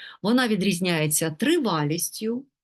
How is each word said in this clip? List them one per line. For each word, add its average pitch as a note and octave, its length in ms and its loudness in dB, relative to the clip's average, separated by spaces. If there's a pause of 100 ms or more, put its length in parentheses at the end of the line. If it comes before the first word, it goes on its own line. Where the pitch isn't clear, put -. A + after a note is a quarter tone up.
(220)
Вона A#3+ 260 4
відрізняється F3 840 0
тривалістю, A3 1120 -2 (180)